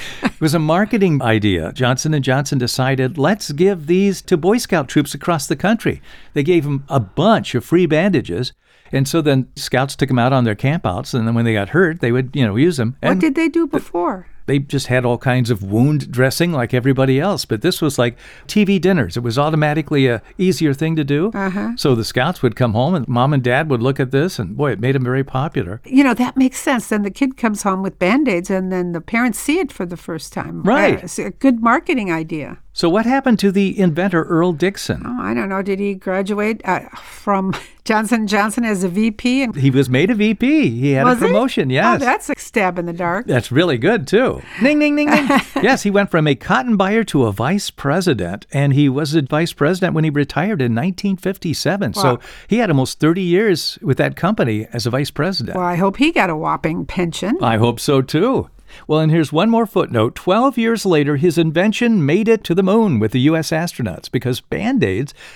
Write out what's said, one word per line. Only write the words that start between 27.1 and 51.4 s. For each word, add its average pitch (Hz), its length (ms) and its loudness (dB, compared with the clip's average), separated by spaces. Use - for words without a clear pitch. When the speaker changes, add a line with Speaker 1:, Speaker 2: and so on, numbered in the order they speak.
Speaker 2:
comes 214 260 -4
home 190 180 -2
with 190 160 -6
Band-Aids, 208 540 0
and 185 200 -2
then 180 200 -2
the 165 100 -6
parents 233 380 -2
see 302 180 0
it 359 140 -2
for 190 160 -8
the 175 100 -10
first - 340 -10
time. 160 300 -8
Speaker 1:
Right. 269 360 2
Speaker 2:
Uh, - 80 -12
it's - 120 -10
a - 140 -6
good 247 320 0
marketing 240 480 0
idea. 160 480 -6
Speaker 1:
So - 180 0
what 214 160 2
happened 254 340 2
to 196 140 2
the 196 260 2
inventor, 175 460 2
Earl 175 260 2
Dixon? 165 540 -2
Speaker 2:
Oh, 247 160 -6
I - 120 -4
don't 226 140 -2
know. 196 140 -4
Did 196 180 -4
he 202 160 -2
graduate, 202 720 -4
uh, 180 160 -2
from 196 520 -2
<laughs> - 160 -20
Johnson 220 360 0
and 208 80 -4
Johnson 214 360 0
as 202 180 0
a 185 60 0
V 214 220 0
P? 247 320 0
And 226 120 -4
Speaker 1:
He 135 160 4
was 127 180 2
made 147 220 2
a - 40 2
V 214 180 2
P. 262 360 2
He 123 220 0
had 135 140 2
Speaker 2:
Was 247 160 2
Speaker 1:
a 339 40 0
Speaker 2:
he? 480 60 4
Speaker 1:
promotion, 233 400 0
Speaker 2:
Oh, - 20 0
Speaker 1:
yes. 220 280 2
Speaker 2:
that's 254 280 -2
a 294 80 -2
stab 185 400 -2
in 170 80 -6
the 170 80 -8
dark. 180 340 -4
Speaker 1:
That's 127 220 0
really 147 280 2
good, 160 300 0
too. 214 340 2
Ding, 294 180 4
ding, 294 180 2
ding, 294 120 0
ding. 302 200 2
Speaker 2:
<laughs> - 180 -4
Speaker 1:
Yes, 240 200 2
he 202 60 2
went 196 220 2
from 156 160 2
a 143 80 2
cotton 240 400 0
buyer 202 300 2
to 139 200 2
a 107 60 0
vice 131 380 -2
president, 139 840 -2
and 139 220 2
he 143 160 4
was 143 260 -2
a 165 60 4
vice 151 320 -2
president 170 400 0
when 160 100 0
he 160 60 0
retired 147 520 -2
in 120 120 0
nineteen 185 420 -2
fifty-seven. 175 800 -4